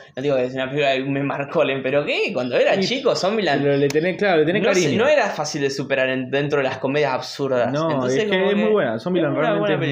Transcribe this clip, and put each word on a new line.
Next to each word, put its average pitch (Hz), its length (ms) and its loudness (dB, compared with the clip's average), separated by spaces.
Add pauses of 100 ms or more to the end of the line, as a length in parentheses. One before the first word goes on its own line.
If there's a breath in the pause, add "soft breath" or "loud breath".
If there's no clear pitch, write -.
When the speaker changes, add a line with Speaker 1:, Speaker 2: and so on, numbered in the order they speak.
(160 loud breath)
Speaker 1:
no 131 60 -6
digo 143 140 0
que 127 80 0
es 127 100 -4
una 131 160 -4
película 139 240 0
que 131 80 -2
me 139 200 -2
marcó, 139 400 -2
le-, 135 200 0
pero 139 240 0
que 339 260 -2
cuando 127 240 -4
era 226 180 2
Speaker 2:
Y 196 120 -2
Speaker 1:
chico, 247 280 0
Zombieland 175 480 0
Speaker 2:
pero 143 140 2
le 143 120 2
tenés, 160 280 0
claro, 185 240 2
le 147 60 2
tenés 185 160 0
Speaker 1:
no 214 120 4
se-, 180 100 4
Speaker 2:
cariño. 202 200 2
Speaker 1:
no - 60 2
era 254 180 4
fácil 147 320 -6
de 139 80 0
superar 131 400 0
en-, 131 220 -4
dentro 143 260 0
de 139 80 2
las 127 140 -4
comedias 139 340 0
absurdas. 127 580 -2
Speaker 2:
No, 147 220 0
Speaker 1:
Entonces, 131 280 0
Speaker 2:
es - 40 0
que 208 60 -2
Speaker 1:
como 190 180 2
Speaker 2:
es 208 80 2
Speaker 1:
que 208 60 2
Speaker 2:
muy 214 80 2
buena, 135 280 2
Zombieland 165 360 0
Speaker 1:
es 139 40 -2
una 156 120 0
Speaker 2:
realmente 202 240 0
Speaker 1:
buena - 0 -
Speaker 2:
es - 20 0
una 147 160 -2